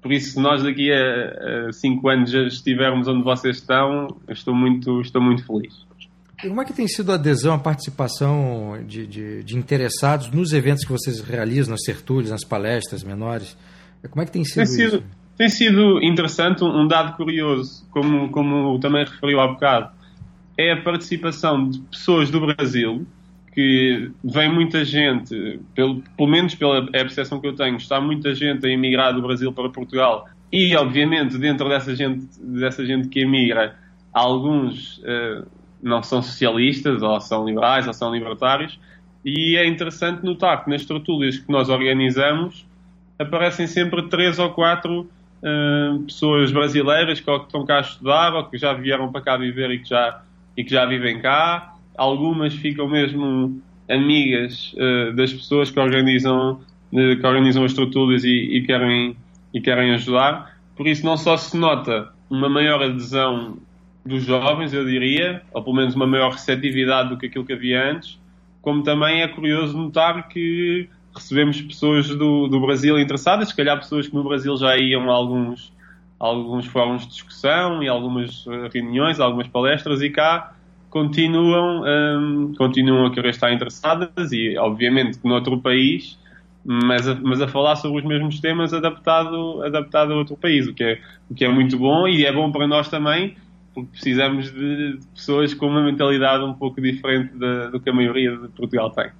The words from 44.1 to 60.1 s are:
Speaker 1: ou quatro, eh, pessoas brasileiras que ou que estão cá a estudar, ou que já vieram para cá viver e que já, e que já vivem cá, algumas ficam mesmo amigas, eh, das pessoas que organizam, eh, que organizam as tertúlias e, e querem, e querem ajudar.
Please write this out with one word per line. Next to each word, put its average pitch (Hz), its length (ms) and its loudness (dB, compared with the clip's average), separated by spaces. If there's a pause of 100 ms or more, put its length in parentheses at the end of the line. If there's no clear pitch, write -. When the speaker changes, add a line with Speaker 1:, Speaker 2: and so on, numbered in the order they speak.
Speaker 1:
ou 175 100 2
quatro, 170 580 0 (360)
eh, 147 600 0
pessoas 147 440 2
brasileiras 147 680 2
que - 100 -4
ou 143 80 2
que 143 80 -8
estão 147 180 -6
cá 143 120 -2
a 139 60 2
estudar, 151 520 0
ou 160 120 -4
que 123 120 -12
já 139 140 0
vieram 131 400 -2
para 135 80 -8
cá 131 160 0
viver 127 340 -4
e 123 80 -4
que 123 120 -16
já, 120 320 0 (340)
e 123 80 -4
que - 80 -8
já 131 120 4
vivem 123 360 -2
cá, 160 540 0 (240)
algumas 147 580 0
ficam 147 340 -4
mesmo 135 760 0 (260)
amigas, 131 880 0
eh, 123 360 0
das 131 200 0
pessoas 139 380 0
que 139 80 -2
organizam, 131 840 2 (320)
eh, 127 240 4
que 127 100 -2
organizam 131 380 4
as 127 100 0
tertúlias 131 500 2
e, 123 60 2
e 123 320 0
querem, 123 540 0 (360)
e 117 80 -6
querem 123 320 2
ajudar. 127 640 0 (180)